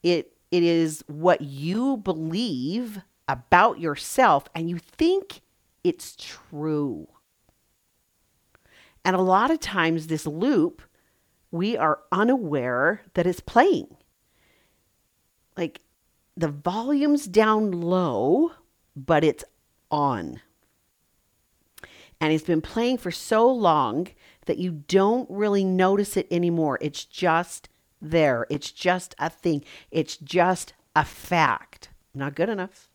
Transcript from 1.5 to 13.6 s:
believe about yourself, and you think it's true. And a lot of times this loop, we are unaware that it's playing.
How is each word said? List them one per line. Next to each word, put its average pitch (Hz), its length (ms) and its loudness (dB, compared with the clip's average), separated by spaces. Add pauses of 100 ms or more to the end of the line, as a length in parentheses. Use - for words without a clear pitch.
believe 185 1000 -6 (280)
about 143 500 2
yourself, 160 760 0
and 165 160 -6
you 175 100 -6
think - 640 -2 (420)
it's - 340 -4
true. 147 880 -6 (2000)
And 185 100 2
a 185 80 2
lot 202 300 4
of 320 80 0
times 165 480 -2
this 156 180 -4
loop, 175 560 0 (720)
we 196 240 -2
are 151 240 0 (100)
unaware 165 920 0 (120)
that 175 140 0
it's 175 100 -4
playing. - 560 2 (1600)